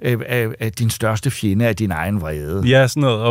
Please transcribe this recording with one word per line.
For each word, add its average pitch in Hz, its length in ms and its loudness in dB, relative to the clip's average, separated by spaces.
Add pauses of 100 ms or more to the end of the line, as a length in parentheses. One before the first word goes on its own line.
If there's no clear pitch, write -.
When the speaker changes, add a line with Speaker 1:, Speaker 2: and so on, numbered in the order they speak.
Speaker 1:
øh, 123 160 0 (120)
øh, 120 300 -2
at 113 200 -6
din 113 100 2
største 110 420 -2
fjende 107 340 0
er 113 80 2
din 101 180 -2
egen 90 300 -2
vrede. 78 460 -2
Speaker 2:
Ja, 131 200 6
sådan 147 140 -2
noget. 123 200 2
Og, 117 100 2